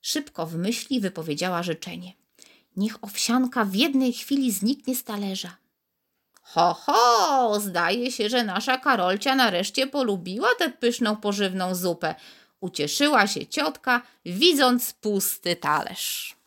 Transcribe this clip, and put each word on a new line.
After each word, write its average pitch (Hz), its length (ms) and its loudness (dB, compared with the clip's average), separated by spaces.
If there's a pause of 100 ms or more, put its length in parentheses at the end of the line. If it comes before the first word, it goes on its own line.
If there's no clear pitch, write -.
szybko 294 460 -6
w 165 100 -8
myśli 233 440 -2
wypowiedziała 170 600 -4
życzenie: 175 500 -8 (640)
„Niech 214 280 -4
owsianka 247 600 0
w 190 100 -4
jednej 262 380 2
chwili 269 400 -2
zniknie 240 420 -2
z 247 100 -8
talerza”. 196 520 -8 (880)
„Ho, 170 320 2
ho, 240 840 4
zdaje 202 520 0
się, 214 160 -2
że 240 160 2
nasza 220 340 -2
Karolcia 208 560 2
nareszcie 233 520 2
polubiła 220 600 -2 (100)
tę 320 120 0
pyszną, 233 460 0
pożywną 190 580 -2
zupę”, 175 400 -2 (460)
ucieszyła 196 680 2
się - 200 -6
ciotka, 269 560 -2 (220)
widząc 247 680 2
pusty 196 640 -2
talerz. - 920 -4